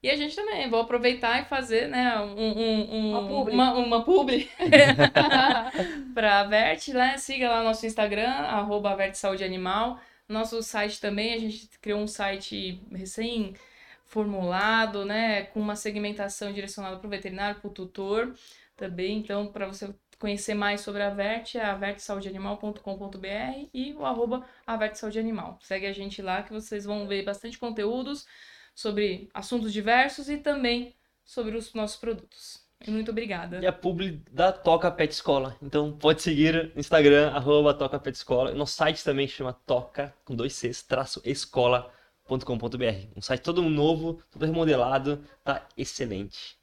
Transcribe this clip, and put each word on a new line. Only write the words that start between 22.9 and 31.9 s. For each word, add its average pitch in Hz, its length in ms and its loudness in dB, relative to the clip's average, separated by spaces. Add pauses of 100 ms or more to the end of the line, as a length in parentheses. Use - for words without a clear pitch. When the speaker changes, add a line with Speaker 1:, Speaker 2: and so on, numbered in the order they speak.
Speaker 1:
ponto 196 220 -12
B 190 100 -10
R 262 460 -8
e 262 200 -6
o 294 120 -6
arroba 240 380 -2 (220)
a 233 100 -4
Vert 214 180 -2
Saúde 214 240 -6
Animal. 202 420 -4
Segue 190 260 -6
a 196 60 -4
gente 196 300 -10
lá 185 200 -2
que 208 100 -14
vocês 214 340 -8
vão 208 200 -6
ver 196 160 -2
bastante 202 360 -8
conteúdos 240 680 -4 (480)
sobre 208 600 -2
assuntos 220 400 -2
diversos 254 560 2
e 294 80 -4
também 247 560 -2 (300)
sobre 220 320 -6
os 226 180 -10
nossos 214 240 -4